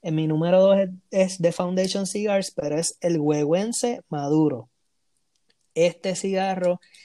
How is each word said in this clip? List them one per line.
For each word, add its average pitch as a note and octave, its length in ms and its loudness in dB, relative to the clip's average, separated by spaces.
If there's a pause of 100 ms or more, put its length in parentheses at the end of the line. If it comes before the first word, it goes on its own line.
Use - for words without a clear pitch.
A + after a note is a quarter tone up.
En D#3+ 140 -4
mi D#3 120 0
número E3+ 360 2
dos G3 160 6
es, G3 100 0 (220)
es F#3+ 320 0
de E3+ 100 4
Foundation F#3 540 -2
Cigars, G3 460 -2
pero D3+ 260 -4
es - 240 -4
el E3+ 180 0
Huehuense E3 880 0
Maduro. C#3+ 600 0 (1040)
Este F3 420 0
cigarro F#3+ 640 -2 (240)